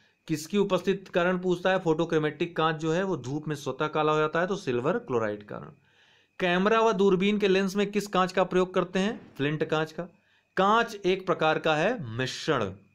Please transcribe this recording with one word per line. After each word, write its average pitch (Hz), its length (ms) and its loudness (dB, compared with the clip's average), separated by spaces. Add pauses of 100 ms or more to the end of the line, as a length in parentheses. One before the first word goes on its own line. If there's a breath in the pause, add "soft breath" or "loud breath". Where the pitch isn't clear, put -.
(280 loud breath)
किसकी 160 300 -4
उपस्थिति 190 400 0
के - 140 -16
कारण 180 280 2
पूछता 180 300 0
है 190 100 2
फोटोक्रोमेटिक 160 800 0
कांच 160 180 0
जो 160 160 -2
है 180 120 0
वो 185 140 -2
धूप 139 300 -6
में 151 80 -4
स्वतः 135 320 -4
काला 151 240 0
हो 156 80 2
जाता 151 220 0
है, 185 60 0
तो 196 80 -2
सिल्वर 127 420 -2
क्लोराइड 107 500 -4
कारण। - 240 -12 (680 soft breath)
कैमरा 190 420 2
व 226 100 4
दूरबीन 196 460 4
के 202 100 2
लेंस 190 280 2
में 202 160 0
किस 208 160 -2
कांच 180 240 0
का 190 120 2
प्रयोग 180 300 0
करते 180 260 0
हैं? 214 380 -4
फ्लिंट 151 260 -2
कांच 156 280 -2
का। 170 120 -8 (540 soft breath)
कांच 220 380 4 (100)
एक 185 200 0
प्रकार 156 340 2
का 156 160 2
है 156 420 -2
मिश्रण। 127 560 -2 (220)